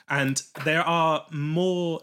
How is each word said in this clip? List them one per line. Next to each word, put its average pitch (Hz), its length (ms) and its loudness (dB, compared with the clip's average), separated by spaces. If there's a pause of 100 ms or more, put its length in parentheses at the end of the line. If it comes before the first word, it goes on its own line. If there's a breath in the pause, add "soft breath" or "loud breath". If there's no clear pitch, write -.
And 135 320 0 (240)
there 160 160 2
are 160 500 2
more 165 720 -2